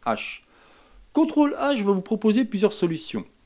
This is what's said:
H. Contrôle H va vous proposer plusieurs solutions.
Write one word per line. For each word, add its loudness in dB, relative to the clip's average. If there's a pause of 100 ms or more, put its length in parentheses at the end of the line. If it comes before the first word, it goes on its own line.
H. -4 (720)
Contrôle 2
H 0
va 2
vous 0
proposer 2
plusieurs 0
solutions. -4 (220)